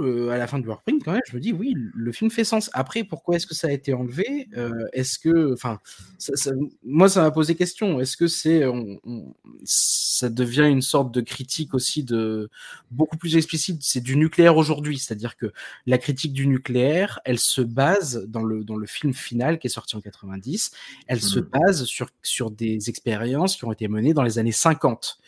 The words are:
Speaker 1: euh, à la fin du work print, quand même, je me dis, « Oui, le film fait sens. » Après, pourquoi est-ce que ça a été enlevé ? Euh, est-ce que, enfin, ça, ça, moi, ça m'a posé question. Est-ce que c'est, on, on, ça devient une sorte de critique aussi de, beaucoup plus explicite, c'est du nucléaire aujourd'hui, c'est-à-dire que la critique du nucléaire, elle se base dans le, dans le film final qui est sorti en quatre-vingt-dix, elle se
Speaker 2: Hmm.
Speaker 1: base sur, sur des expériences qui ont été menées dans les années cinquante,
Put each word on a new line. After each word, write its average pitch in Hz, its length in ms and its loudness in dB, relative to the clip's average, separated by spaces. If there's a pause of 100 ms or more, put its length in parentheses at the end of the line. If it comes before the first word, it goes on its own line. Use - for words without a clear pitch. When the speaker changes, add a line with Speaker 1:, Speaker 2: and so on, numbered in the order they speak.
Speaker 1:
euh, 120 260 0
à 123 80 -2
la 120 80 -2
fin 135 140 -4
du 110 80 -6
work 107 180 -8
print, 294 180 0
quand 165 100 -2
même, 240 140 0
je 123 80 -14
me 123 60 -4
dis, « 220 120 -2
Oui, 226 220 -2
le 117 360 -6
film 220 180 0
fait 226 140 0
sens. » 220 300 0
Après, 135 300 -2
pourquoi - 340 -2
est-ce - 100 -4
que 165 80 -10
ça 156 140 -2
a - 20 2
été 139 240 -2
enlevé ? 196 600 -4
Euh, 120 140 -4 (240)
est-ce 127 240 -4
que, 160 340 4
enfin, 117 280 -4 (400)
ça, 135 160 -4
ça, 135 160 -2 (320)
moi, 160 260 6
ça 190 140 4
m'a 151 80 6
posé 156 240 2
question. 170 440 0
Est-ce 135 180 -2
que 170 100 2
c'est, 160 400 2
on, 117 360 -4
on, 107 300 -12 (300)
ça - 680 0
devient 123 400 2
une 135 140 4
sorte 135 280 0
de 123 100 0
critique - 520 -8
aussi 135 300 -2
de, 110 480 -2 (400)
beaucoup 151 260 0
plus 165 180 -2
explicite, 160 460 0
c'est - 180 -2
du 127 160 -2
nucléaire 160 420 8
aujourd'hui, 147 420 0
c'est-à-dire 110 380 -8
que 107 140 -6 (360)
la 123 100 4
critique 139 360 -2
du 135 120 0
nucléaire, 135 800 0
elle 123 140 0
se - 220 0
base 127 680 0
dans 113 160 -4
le, 110 200 -2
dans 107 120 -8
le 107 100 -6
film - 300 -4
final 131 420 -2
qui - 80 -12
est 120 60 -2
sorti - 240 -8
en 104 60 -8
quatre-vingt-dix, 101 680 -8 (380)
elle 123 120 -2
se 101 200 0
Speaker 2:
Hmm. - 120 -4
Speaker 1:
base 156 340 4
sur, - 240 -6 (120)
sur 113 300 -4
des 110 400 -4
expériences 123 640 0
qui - 80 -12
ont 117 80 -2
été 107 160 -4
menées 110 260 2
dans 143 100 4
les 113 140 2
années 113 140 2
cinquante, - 680 2 (100)